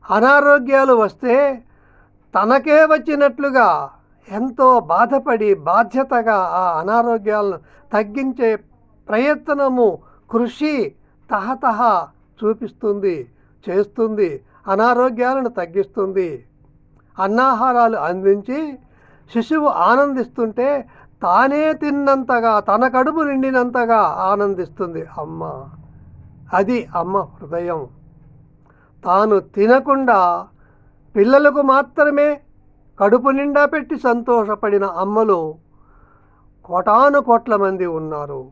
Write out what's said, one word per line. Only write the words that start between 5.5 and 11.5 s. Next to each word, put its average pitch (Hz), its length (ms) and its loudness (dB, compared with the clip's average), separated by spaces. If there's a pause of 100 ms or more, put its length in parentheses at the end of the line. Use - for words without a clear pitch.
బాధ్యతగా 226 680 0 (240)
ఆ - 20 -2 (180)
అనారోగ్యాలను 208 800 -2 (360)
తగ్గించే 226 560 -2 (580)
ప్రయత్నము, 262 800 0 (420)
కృషి 240 440 -2 (560)
తహతహ 220 500 -2 (600)